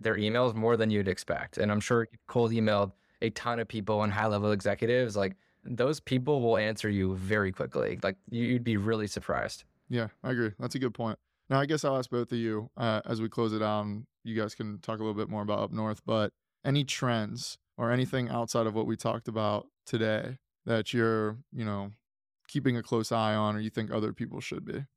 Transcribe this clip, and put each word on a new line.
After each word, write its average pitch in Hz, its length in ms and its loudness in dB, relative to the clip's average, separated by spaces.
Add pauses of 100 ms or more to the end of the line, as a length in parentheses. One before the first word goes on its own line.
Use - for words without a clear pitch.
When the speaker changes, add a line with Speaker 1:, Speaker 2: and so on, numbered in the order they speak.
Speaker 1:
their 110 160 2
emails 113 360 2
more 113 220 4
than 110 140 4
you'd 101 180 4
expect. - 500 -4
And 104 140 2
I'm 104 80 2
sure 117 320 2
you've - 160 -20
cold 117 240 4
emailed 107 400 4 (300)
a 113 80 2
ton 117 300 -4
of 113 100 -4
people 107 340 0
and 104 80 2
high-level 107 400 2
executives. 107 640 2
Like, 98 220 0 (320)
those 131 300 0
people 131 420 0
will 117 160 4
answer 107 320 0
you 95 260 2
very 95 360 0
quickly. 64 500 -2
Like, 98 140 -2 (140)
you, 120 160 -2
you'd 123 180 0
be 113 140 2
really 107 300 0
surprised. - 580 -4 (240)
Speaker 2:
Yeah, 117 180 -2 (160)
I 131 80 -4
agree. 117 280 0
That's 120 160 -6
a 127 40 -2
good 127 140 -2
point. 113 260 -4 (300)
Now, 135 100 4
I 143 60 2
guess 151 180 0
I'll 135 140 2
ask 127 120 -4
both 120 220 -2
of 123 60 -2
you, 113 400 -2
uh, 110 280 0
as 113 160 -2
we 113 60 -2
close 110 240 0
it 110 80 0
down, 107 460 -2 (180)
you 110 160 -4
guys 107 160 -2
can 104 240 -8
talk 110 200 -6
a 110 40 -4
little 107 100 -2
bit 104 140 -2
more 107 140 -4
about 104 180 0
Up 104 140 -2
North, 107 320 -4
but 110 260 2 (320)
any 139 220 2
trends 117 720 -2 (200)
or 120 140 0
anything 127 380 0
outside 117 360 0
of 107 100 0
what 113 100 2
we 113 100 0
talked 120 320 -4
about 107 400 0 (180)
today 110 520 0 (280)
that 113 280 0
you're, 113 440 2 (140)
you 120 140 -6
know, 101 260 -4 (560)
keeping 131 300 2
a 110 60 -4
close 113 280 0
eye 110 240 2
on 107 200 2
or 107 40 -4
you 107 100 -4
think 110 220 -4
other 110 220 -2
people 110 260 -8
should - 240 -8
be? - 220 -8 (120)